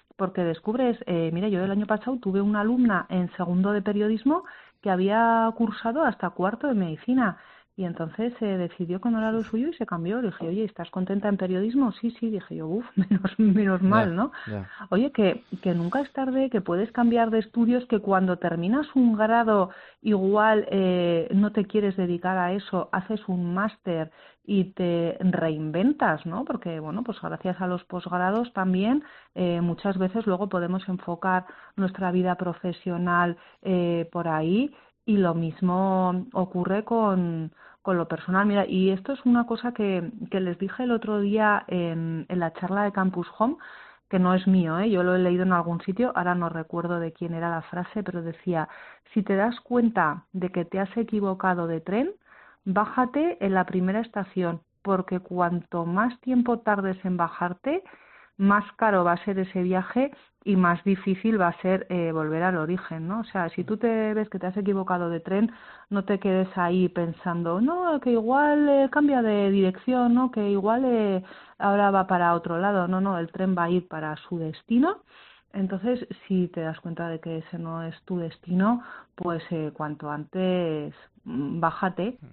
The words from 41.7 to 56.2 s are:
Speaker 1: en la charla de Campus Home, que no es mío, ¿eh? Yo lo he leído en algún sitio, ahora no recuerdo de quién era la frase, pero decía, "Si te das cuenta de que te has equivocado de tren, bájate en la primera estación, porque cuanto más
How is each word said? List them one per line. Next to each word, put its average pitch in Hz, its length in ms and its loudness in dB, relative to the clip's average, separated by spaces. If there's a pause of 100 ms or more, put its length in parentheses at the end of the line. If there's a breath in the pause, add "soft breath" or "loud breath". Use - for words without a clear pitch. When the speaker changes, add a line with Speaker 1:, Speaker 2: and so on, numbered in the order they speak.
Speaker 1:
en 180 120 -2
la 165 140 -2
charla 190 320 -2
de 202 60 -2
Campus 185 360 -2 (100)
Home, 262 200 0 (520 loud breath)
que 190 100 2
no 180 140 4
es 185 140 0
mío, 175 320 4
¿eh? 214 100 0
Yo 185 140 2
lo 180 120 2
he 180 40 4
leído 180 240 2
en 185 100 2
algún 170 280 0
sitio, 233 340 -2
ahora 175 200 0
no 170 140 -2
recuerdo 170 500 -4
de 165 140 -6
quién 170 200 -8
era 165 160 -4
la 165 140 -4
frase, 180 400 -8
pero 175 180 -6
decía, 165 460 -4 (460 loud breath)
"Si 208 100 0
te 196 120 0
das 226 260 0
cuenta 220 720 2
de 180 180 -4
que 175 140 -2
te 190 140 -4
has 196 180 -4
equivocado 190 720 0
de 165 140 -4
tren, 226 300 -2 (540 soft breath)
bájate 247 800 0
en 196 80 2
la 180 120 2
primera 185 360 0
estación, 180 600 -4 (200)
porque 185 380 -2
cuanto 175 680 -2
más 214 360 -2